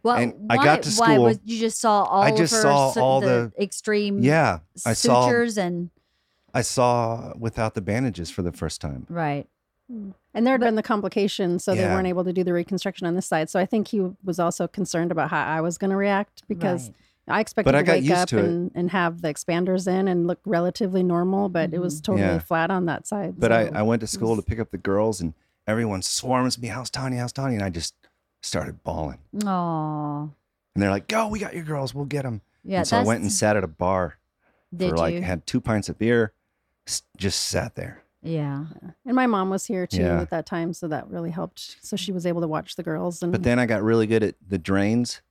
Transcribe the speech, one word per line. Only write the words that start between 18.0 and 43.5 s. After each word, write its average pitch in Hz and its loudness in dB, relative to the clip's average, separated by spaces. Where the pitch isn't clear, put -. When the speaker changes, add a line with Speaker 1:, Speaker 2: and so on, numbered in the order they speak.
Speaker 2:
used 156 4
Speaker 3:
up 180 0
Speaker 2:
to 226 2
it. 175 4
Speaker 3:
and, 175 -2
and 175 -2
have 170 0
the 165 -2
expanders 185 -2
in 190 2
and 175 2
look 175 -4
relatively 185 0
normal, 185 2
but 180 -2
it 175 -2
was 175 -2
Speaker 1:
Mm-hmm. 220 -2
Speaker 3:
totally 196 4
Speaker 2:
Yeah. 170 0
Speaker 3:
flat 165 0
on 185 0
that - -4
side, 190 -6
Speaker 2:
But 113 2
I, 113 4
Speaker 3:
so - -6
Speaker 2:
I 104 0
went 113 2
to 110 -6
Speaker 3:
it - -10
Speaker 2:
school 113 -2
to 101 -2
Speaker 3:
was - -12
Speaker 2:
pick 113 -4
up 110 -6
the 98 -8
girls, 101 0
and 80 -4
everyone 107 0
swarms 127 -2
me, 120 -10
"How's 117 -10
Tanya? 127 -6
How's 120 -4
Tanya?" 135 -2
And 101 -2
I 95 -2
just 82 -6
started - -6
bawling. 80 -6
Speaker 1:
Aw. 156 -4
Speaker 2:
And 101 0
they're 101 2
like, 98 -2
"Go, 220 0
we 214 -6
got 190 -8
your 170 -10
girls. 139 -6
We'll 143 -6
get 139 -6
'em." 113 -6
Speaker 1:
Yeah, 190 -2
Speaker 2:
And - 0
so 233 2
I - 4
went 113 2
and - -4
Speaker 1:
that's - 0
Speaker 2:
sat 107 4
at 95 2
a 87 -4
bar 90 0
Speaker 1:
Did 175 -2
Speaker 2:
for, 165 2
like, 165 2
Speaker 1:
you? 175 -4
Speaker 2:
had 90 -4
two 123 -2
pints 107 0
of - -8
beer, 113 2
s-, - -6
just 95 -2
sat - -4
there. - -12
Speaker 1:
Yeah. 147 -6
Speaker 3:
Yeah. - -16
And 254 0
my 254 4
mom 190 2
was 196 -4
here, 185 -4
too, 180 -2
Speaker 2:
Yeah. 175 2
Speaker 3:
at - -6
that 165 -4
time, 170 -4
so 170 -8
that 151 -6
really 170 -8
helped. - -10
So 214 -8
she - -6
was 180 -6
able 170 0
to 165 -2
watch 156 -6
the 175 -10
girls. 170 -4
And 170 -2
Speaker 2:
But 180 -2
then 120 4